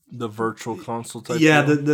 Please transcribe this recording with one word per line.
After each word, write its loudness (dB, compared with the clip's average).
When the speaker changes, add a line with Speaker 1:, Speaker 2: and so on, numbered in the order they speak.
Speaker 1:
The -8
virtual -4
console -10
type -4
Speaker 2:
Yeah, 6
Speaker 1:
deal? 4
Speaker 2:
the, -4